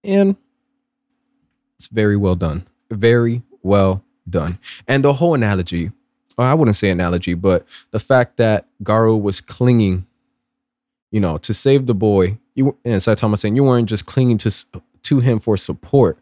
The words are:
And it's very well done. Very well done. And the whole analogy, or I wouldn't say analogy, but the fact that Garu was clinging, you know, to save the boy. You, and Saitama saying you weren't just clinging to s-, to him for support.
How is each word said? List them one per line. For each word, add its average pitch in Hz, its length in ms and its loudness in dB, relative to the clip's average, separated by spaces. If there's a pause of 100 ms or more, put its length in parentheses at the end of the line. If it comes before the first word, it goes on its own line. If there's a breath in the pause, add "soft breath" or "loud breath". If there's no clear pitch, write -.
And 196 320 2 (1400)
it's - 120 -10
very 104 300 0
well 95 180 2
done. 85 320 -6 (240)
Very 117 500 2 (220)
well 95 400 2 (260)
done. 87 300 -4 (280 loud breath)
And 135 160 0
the 143 100 4
whole 165 200 0
analogy, 95 580 -2 (460)
or 120 80 0
I 131 80 2
wouldn't 127 240 2
say 101 140 0
analogy, 87 420 -2
but 90 320 0 (260 loud breath)
the 107 80 -6
fact 127 380 0
that 110 300 0 (160)
Garu 110 360 2
was 101 220 -4
clinging, 107 640 0 (1040)
you 107 80 -2
know, 85 200 -2
to - 140 -6
save 135 340 0
the 117 80 -2
boy. 98 420 0 (160)
You, 135 320 -2
and 120 100 -2
Saitama 107 420 0
saying 107 180 -2
you 139 80 2
weren't 123 260 2
just 107 160 -4
clinging 123 340 0
to - 80 -4
s-, - 180 -4 (380)
to 139 160 0
him 120 200 0
for 107 180 -2
support. - 640 0